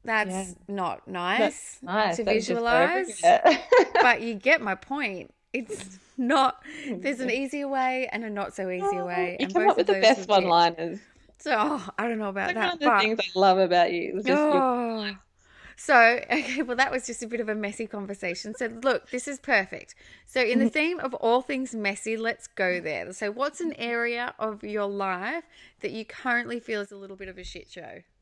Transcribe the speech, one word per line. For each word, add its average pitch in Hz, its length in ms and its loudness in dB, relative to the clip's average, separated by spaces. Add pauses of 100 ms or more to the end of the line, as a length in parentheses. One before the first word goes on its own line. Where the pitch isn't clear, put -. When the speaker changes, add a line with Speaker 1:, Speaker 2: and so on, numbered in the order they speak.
Speaker 1:
that's 214 260 0
Speaker 2:
Yeah. 190 140 -4 (240)
Speaker 1:
not 185 380 -4
Speaker 2:
That's - 20 -16
Speaker 1:
nice 185 720 -2
Speaker 2:
nice. 190 340 0
Speaker 1:
to 226 80 -4
Speaker 2:
That's 202 120 2
just 226 120 -2
Speaker 1:
visualize." 262 760 2
Speaker 2:
appropriate. - 360 6 (340)
<laughs> - 0 -
Speaker 1:
But 254 260 6
you 233 140 -4
get 277 260 4
my 202 140 -2
point. 220 580 -8 (220)
It's 233 440 -8 (200)
not, 262 440 2 (240)
there's 247 340 -4
an 254 100 -2
Speaker 2:
Mm. 233 100 2
Speaker 1:
easier 277 260 -6
way 262 460 -2
and 233 100 -6
a 226 60 -8
not 202 260 -6
so 190 140 -6
easy 185 160 -4 (140)
Speaker 2:
Oh, 180 80 -4
Speaker 1:
way. 175 340 -4
Speaker 2:
you 277 60 0
Speaker 1:
And 190 80 -10
Speaker 2:
come 339 80 2
Speaker 1:
both - 80 6
Speaker 2:
up - 80 2
with - 100 2
Speaker 1:
of 196 60 4
Speaker 2:
the 190 80 0
Speaker 1:
those - 0 -
Speaker 2:
best 220 260 4
Speaker 1:
were 208 80 4
good. 190 80 6
Speaker 2:
one-liners. 170 540 2 (400)
Speaker 1:
So, 294 200 0
oh, 214 300 -2 (100)
I 226 100 -2
don't 226 100 -4
know 208 100 -4
about 196 200 -2
Speaker 2:
They're 359 80 -2
Speaker 1:
that, 220 80 0
Speaker 2:
one 349 100 0
of 330 60 -12
the 285 60 0
Speaker 1:
but 214 140 6
Speaker 2:
things 214 200 0
I - 180 -4
love 190 180 6
about 175 340 4
you. 170 280 -4
It's 208 80 -6
just 277 120 4
your 302 240 4
Speaker 1:
Oh. 233 500 -2 (680)
So, - 160 2 (380)
okay, 262 300 -2
well, 247 160 -4
that 269 120 2
was 254 140 -4
just - 180 -10
a 226 40 -8
bit 226 120 -6
of 214 120 -4
a 208 40 -2
messy 214 320 -6
conversation. 196 720 -8
So, 240 120 -6 (140)
look, 254 280 0
this 247 180 -6
is 269 100 -10
perfect. - 560 -2 (300)
So, - 160 -2
in 240 180 2
the 226 60 4
Speaker 2:
Mm-hmm. 226 80 2
Speaker 1:
theme 320 280 0
of 254 120 -6
all 240 300 2
things 262 320 -6
messy, 214 420 -4
let's - 300 -6
go 180 340 -2
there. 160 320 -8
So, 208 180 -6
what's 277 300 -4
an 320 140 -4
area 240 640 -4
of 220 260 -6
your 208 220 -4
life 202 580 -4 (360)
that 208 100 -6
you 220 160 -10
currently 240 540 -4
feel 214 200 -6
is 202 120 -12
a 202 40 -18
little 196 200 -16
bit 190 120 -14
of 185 80 -16
a 185 80 -16
shit - 260 -16
show? 151 300 -16 (220)